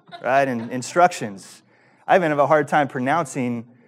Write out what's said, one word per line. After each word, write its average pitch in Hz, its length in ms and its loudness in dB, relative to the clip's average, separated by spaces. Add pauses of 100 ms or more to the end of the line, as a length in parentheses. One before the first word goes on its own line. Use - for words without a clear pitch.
(220)
right? 135 240 2
And 117 240 -6
instructions. 123 920 -2 (440)
I - 100 4
even 170 140 2
have 143 80 0
a 143 80 4
hard 147 220 2
time 151 180 2
pronouncing 131 800 -4 (220)